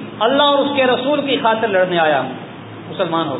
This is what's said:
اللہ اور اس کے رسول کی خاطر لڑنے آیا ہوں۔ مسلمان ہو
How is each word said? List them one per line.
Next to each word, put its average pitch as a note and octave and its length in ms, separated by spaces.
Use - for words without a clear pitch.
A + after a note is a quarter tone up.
اللہ C4+ 220
اور C#4+ 160
اس C4+ 180
کے C4 100
رسول B3+ 400
کی C4 160
خاطر A3+ 260
لڑنے F#3 300
آیا D3+ 220
ہوں۔ B2+ 120
مسلمان E3 400
ہو C3 120